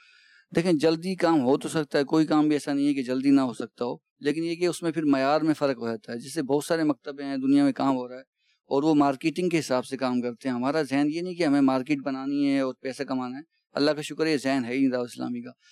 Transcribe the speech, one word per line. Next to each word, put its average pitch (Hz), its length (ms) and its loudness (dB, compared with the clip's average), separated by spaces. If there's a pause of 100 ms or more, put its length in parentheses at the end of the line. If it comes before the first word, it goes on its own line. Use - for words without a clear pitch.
(560)
دیکھیں، 170 160 2
جلدی 165 420 0
کام 165 260 2
ہو 131 180 4
تو 151 100 -6
سکتا 147 300 -2
ہے، 143 60 2
کوئی 156 220 2
کام 151 220 4
بھی 151 80 2
ایسا 143 160 -4
نہیں 143 160 0
ہے 147 60 2
کہ 135 80 -2
جلدی 131 280 0
نہ 139 100 8
ہو 127 120 0
سکتا 120 320 -8
ہو، 139 120 -4 (220)
لیکن 147 260 -2
یہ 170 100 -2
کہ 175 120 -2
اس 170 160 -2
میں 165 100 -2
پھر 160 120 -2
معیار 139 360 2
میں 156 140 2
فرق 135 240 0
ہو 117 80 -6
جاتا 113 260 -6
ہے۔ 120 60 -8
جیسے 139 240 -6
بہت 139 220 0
سارے 165 200 0
مکتبے 143 400 -4
ہیں، 139 120 -6
دنیا 139 280 4
میں 139 80 4
کام 135 240 2
ہو 123 120 -6
رہا 127 80 -14
ہے، - 240 -20 (260)
اور 139 160 2
وہ 160 120 4
مارکیٹنگ 147 540 2
کے 165 100 2
حساب 127 280 0
سے 135 100 -8
کام 123 240 -2
کرتے 120 280 -6
ہیں۔ 127 80 -2
ہمارا 143 260 0
ذہن 139 280 0
یہ 165 100 -6
نہیں 180 140 -6
کہ 170 80 -2
ہمیں 143 180 4
مارکیٹ 131 380 2
بنانی 139 560 -2
ہے 139 60 0
اور 131 200 -2
پیسہ 131 220 -8
کمانا 127 340 -6
ہے۔ 147 60 -16 (300)
اللہ 143 180 2
کا 151 100 -2
شکر 151 260 -4
ہے، 160 60 2
یہ 151 40 2
ذہن 135 280 0
ہے 120 80 -6
ہی 131 60 -2
نہیں 135 120 2
دعوت 123 220 -4
اسلامی 123 300 -8
کا۔ 123 80 -16 (220)